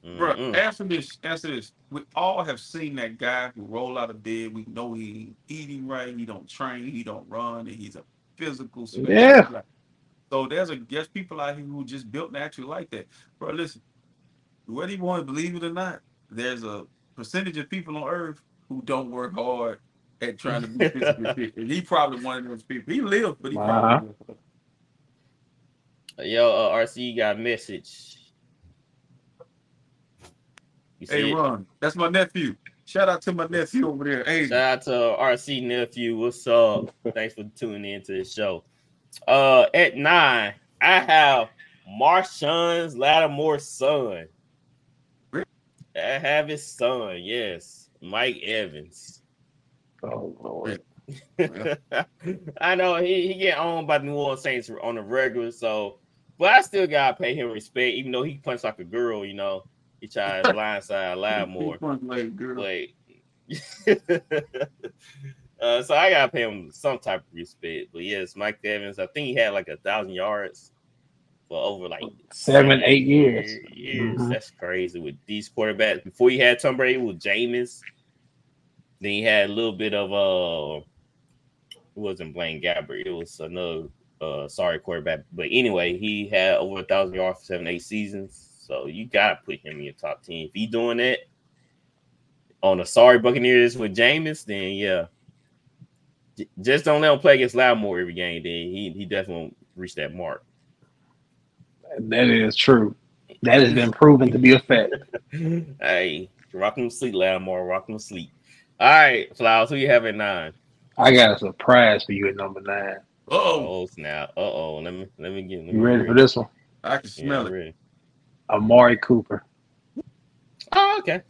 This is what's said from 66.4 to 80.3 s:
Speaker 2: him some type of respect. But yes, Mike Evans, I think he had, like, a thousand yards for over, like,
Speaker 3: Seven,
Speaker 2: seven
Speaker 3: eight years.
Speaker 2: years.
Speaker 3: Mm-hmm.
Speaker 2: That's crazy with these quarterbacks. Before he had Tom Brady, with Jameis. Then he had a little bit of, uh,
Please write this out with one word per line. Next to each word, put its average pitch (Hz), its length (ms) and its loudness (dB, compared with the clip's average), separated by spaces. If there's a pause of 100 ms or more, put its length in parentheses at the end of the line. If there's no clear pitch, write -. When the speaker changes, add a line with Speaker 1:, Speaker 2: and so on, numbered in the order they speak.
Speaker 2:
him 101 280 -8
some 131 280 -4
type 95 220 -4
of - 120 -20
respect. 82 600 -12
But 85 100 -12
yes, 98 320 -6
Mike 104 280 -6
Evans, 101 360 -6
I 92 80 -6
think 147 200 -8
he 123 80 -6
had, 113 180 2
like, 95 160 -6
a 73 80 -12
thousand 98 360 -6
yards 101 580 -6 (760)
for 82 160 -10
over, 95 240 -6
like, 82 140 -10
Speaker 3:
Seven, - 200 -16 (100)
Speaker 2:
seven 139 520 6
Speaker 3:
eight 135 220 6
years. 120 520 4 (160)
Speaker 2:
years. 123 460 -6
Speaker 3:
Mm-hmm. 120 100 -2
Speaker 2:
That's 110 220 -6
crazy 90 480 -8
with 71 160 -12 (100)
these 107 240 -10
quarterbacks. 107 540 -2
Before - 260 4
he 127 80 2
had 123 220 6
Tom 131 180 0
Brady, 131 200 2
with 104 220 -6
Jameis. 120 640 -4 (1200)
Then 101 100 -4
he 104 120 -2
had 107 260 4
a 101 40 -6
little 113 200 -2
bit 104 200 -4
of, 101 180 -2
uh, 85 720 -2 (920)